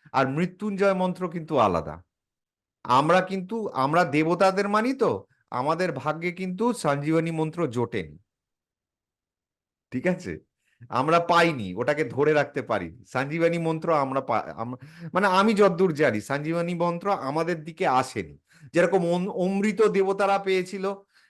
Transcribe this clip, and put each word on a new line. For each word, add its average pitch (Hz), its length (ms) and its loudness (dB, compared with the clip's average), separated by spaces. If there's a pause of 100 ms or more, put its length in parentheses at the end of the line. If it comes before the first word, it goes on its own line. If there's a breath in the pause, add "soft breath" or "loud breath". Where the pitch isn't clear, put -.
(120)
আর 131 160 2
মৃত্যুঞ্জয় 185 680 0
মন্ত্র 185 360 -2
কিন্তু 160 280 -4
আলাদা। 85 460 2 (800)
আমরা 151 380 4
কিন্তু, 190 460 -6
আমরা 147 360 2
দেবতাদের 175 680 2
মানি 220 240 0
তো, 196 320 0 (260)
আমাদের 160 400 -2
ভাগ্যে 156 400 -4
কিন্তু 185 420 -4
সঞ্জীবনী 160 580 0
মন্ত্র 160 360 -4
জোটেনি, 110 500 -4 (1700)
ঠিক 131 160 -2
আছে? 175 320 -4 (500 soft breath)
আমরা 151 300 4
পাইনি, 165 560 0
ওটাকে 139 280 0
ধরে 156 300 0
রাখতে 143 280 0
পারিনি। 98 440 -6
সঞ্জীবনী 165 520 -2
মন্ত্র 160 360 -2
আমরা 135 280 0
পা-, 117 340 -2
আম-, 120 220 -8 (360 loud breath)
মানে 190 140 2
আমি 196 260 4
যতদূর 190 400 4
জানি 131 280 2
সঞ্জীবনী 165 520 -4
মন্ত্র 175 380 -2
আমাদের 160 520 -2
দিকে 170 240 -4
আসেনি। 127 500 0 (360 soft breath)
যেরকম 175 320 4
অম-, 180 260 -2
অমৃত 196 500 0
দেবতারা 196 580 2
পেয়েছিল 190 560 -2 (340 loud breath)